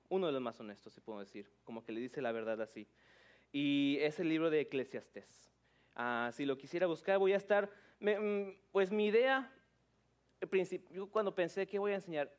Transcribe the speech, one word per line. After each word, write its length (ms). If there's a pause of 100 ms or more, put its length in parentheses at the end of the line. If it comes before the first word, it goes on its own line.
Uno 180
de 60
los 80
más 180
honestos, 340
si 80
puedo 180
decir, 300 (140)
como 200
que 80
le 80
dice 220
la 100
verdad 300
así. 260 (640)
Y 500
es 180
el 100
libro 200
de 120
Eclesiastés. 880 (440)
Ah, 380
si 120
lo 120
quisiera 300
buscar, 320
voy 140
a 40
estar, 320 (300)
me, 200
mm, 380 (140)
pues 200
mi 160
idea, 440 (880)
el 100
princip-, 420
yo 160
cuando 260
pensé 340
qué 120
voy 140
a 20
enseñar, 440